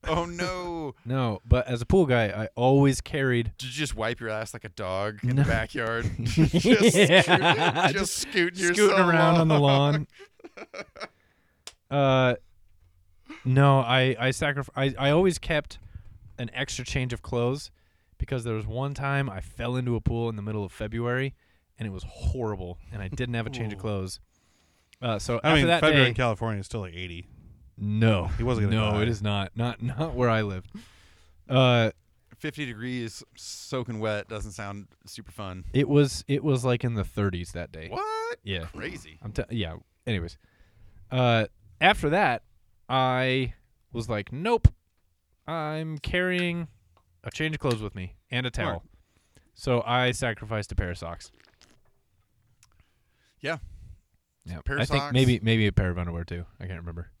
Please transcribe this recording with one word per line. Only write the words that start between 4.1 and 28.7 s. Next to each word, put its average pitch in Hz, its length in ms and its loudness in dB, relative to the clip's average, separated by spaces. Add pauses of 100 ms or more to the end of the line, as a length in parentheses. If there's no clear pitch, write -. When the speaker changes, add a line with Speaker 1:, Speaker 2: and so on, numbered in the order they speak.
Speaker 1:
your 113 100 -8
ass 110 240 -8
like 113 120 -14
a 107 40 -12
dog 101 540 -6
in 123 120 0
Speaker 2:
No. 139 80 4
Speaker 1:
the - 40 2
backyard? 113 680 -2
Speaker 2:
<laughs> 113 80 -8
Speaker 1:
Just 156 320 4 (400)
Speaker 2:
Yeah. 180 260 8
Speaker 1:
scoot-, 175 200 6
just 170 520 4
Speaker 2:
Just 196 240 -2
Speaker 1:
scooting 180 460 -2 (100)
Speaker 2:
scooting 202 160 6
Speaker 1:
yourself 196 180 6
Speaker 2:
around 165 300 6
on 160 100 6
the 156 100 6
Speaker 1:
along. 143 360 6
Speaker 2:
lawn. 151 140 -2 (1800)
Uh, 131 460 4 (1080)
no, 135 340 6
I, 127 400 2
I 127 100 0
sacrif-, 139 460 -4
I, 135 220 0
I 139 140 2
always 175 260 4
kept - 420 -4 (580)
an 120 160 -6
extra 131 300 -6
change 127 300 -2
of 117 80 -8
clothes 123 500 -2 (460)
because 127 260 -4
there 113 120 -4
was 107 120 -6
one 131 260 -4
time 139 360 -2
I 95 100 -8
fell 120 360 -6
into 123 200 0
a 110 60 -2
pool 117 280 -2
in 110 60 -6
the 104 60 -8
middle 107 220 -4
of 92 80 -8
February, 120 640 -4 (420)
and 110 100 -8
it 98 40 -8
was 92 160 -10
horrible, 101 680 -4 (140)
and 107 100 -10
I 92 60 -8
didn't 120 280 -4
have 113 120 -2
a - 20 -6
change 117 240 -6
of 95 60 -12
Speaker 3:
Ooh. - 20 -12
Speaker 2:
clothes. 98 380 -4 (800)
Uh, 113 160 -2
so 117 260 -2
Speaker 3:
I 147 60 2
Speaker 2:
after 160 60 6
Speaker 3:
mean, 139 120 6
Speaker 2:
that 170 120 4
Speaker 3:
February 147 260 6
Speaker 2:
day 123 40 2
Speaker 3:
in 120 40 -2
California 113 460 -2
is 95 60 -8
still, 113 160 -6
like, 90 120 -10
eighty. 87 340 -10 (520)
Speaker 2:
No. 104 460 2 (120)
Speaker 3:
He 113 60 -2
wasn't 110 260 2
gonna 110 120 2 (100)